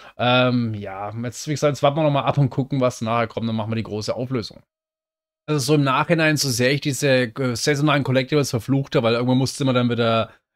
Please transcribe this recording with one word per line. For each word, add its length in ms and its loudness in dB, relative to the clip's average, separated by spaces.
Ähm, 560 2
ja, 360 -8
jetzt, 240 -10
wie 60 -4
gesagt, 180 2
jetzt 120 -4
warten 140 2
wir 60 0
noch 80 2
mal 140 0
ab 120 0
und 140 2
gucken, 320 -4
was 180 -2
nachher 280 -2
kommt, 200 -4
dann 80 -2
machen 140 -4
wir 60 -2
die 80 -4
große 300 -6
Auflösung. 440 -6
Also 120 0
so 160 2
im 80 4
Nachhinein, 520 2
so 140 -2
sehr 220 2
ich 100 -2
diese, 400 2
äh, 320 -4
saisonalen 480 0
Collectibles 480 0
verfluchte, 520 0
weil 120 2
irgendwann 240 2
musste 260 -2
man 120 2
dann 120 2
wieder, 400 2